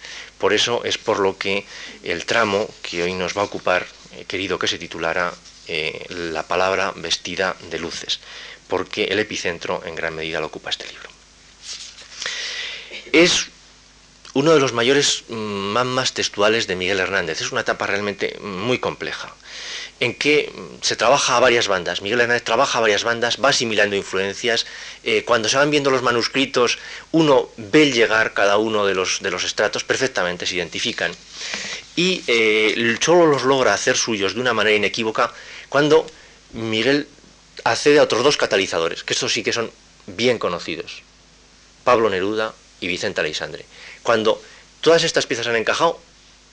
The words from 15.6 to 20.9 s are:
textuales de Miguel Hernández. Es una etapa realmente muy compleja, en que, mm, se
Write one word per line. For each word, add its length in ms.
textuales 540
de 80
Miguel 240
Hernández. 420
Es 120
una 80
etapa 260
realmente 540
muy 380
compleja, 540
en 140
que, 380
mm, 300
se 140